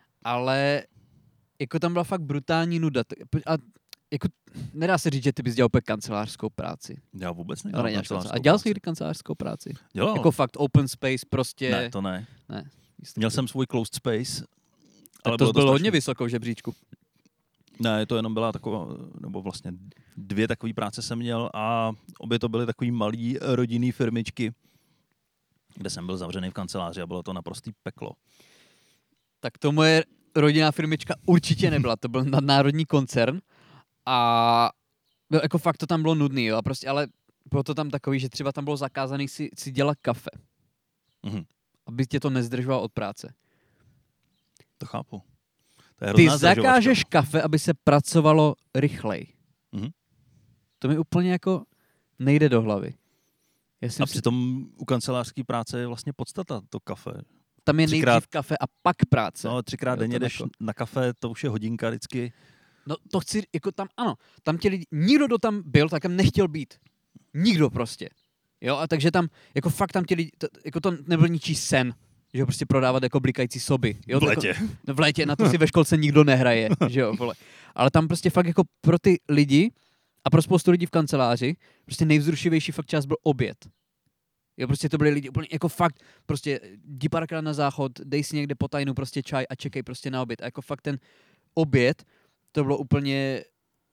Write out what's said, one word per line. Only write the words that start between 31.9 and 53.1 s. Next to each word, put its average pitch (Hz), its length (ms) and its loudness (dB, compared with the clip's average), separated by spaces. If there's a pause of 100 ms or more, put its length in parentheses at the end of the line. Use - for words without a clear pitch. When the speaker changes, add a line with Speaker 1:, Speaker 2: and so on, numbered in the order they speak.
Speaker 1:
to - 140 -8
byl 131 160 0
nadnárodní 139 600 4
koncern 135 540 0 (640)
a 117 640 4 (600)
byl, 156 140 4
jako 156 140 -2
fakt 165 200 0
to - 100 -8
tam 165 140 0
bylo 160 140 2
nudný, 135 300 0
jo, 110 120 0
a 113 40 -2
prostě, 131 280 -6
ale 143 180 -2 (420)
bylo 139 140 0
to 151 120 -6
tam 151 140 -6
takový, 139 300 -4
že 131 100 -6
třeba 139 220 -6
tam 143 120 -8
bylo 147 140 -4
zakázaný 135 500 -6
si, 147 300 -10
si - 140 -12
dělat 139 300 0
kafe, - 280 -4 (960)
Speaker 2:
Mhm. 101 180 -8 (420)
Speaker 1:
aby 120 220 -4
tě 143 120 -4
to 147 100 -2
nezdržovalo 127 520 -2
od 110 120 -8
práce. 104 400 -8 (1400)
Speaker 2:
To - 80 -16
chápu. - 360 -12 (720)
To - 100 -8
je 101 80 -2
Speaker 1:
Ty 170 80 10
Speaker 2:
hrozná 147 160 8
zdržovačka. 180 240 4
Speaker 1:
zakážeš 254 420 4
kafe, 156 380 2
aby 151 180 0
se 165 140 -2 (100)
pracovalo 151 720 6 (200)
rychlej. 131 520 -2 (440)
Speaker 2:
Mhm. 104 180 -8 (920)
Speaker 1:
To - 80 -4
mi 151 100 0
úplně 175 340 0
jako 180 320 -2 (560)
nejde 143 300 4
do 120 120 4
hlavy. 101 320 -2 (880)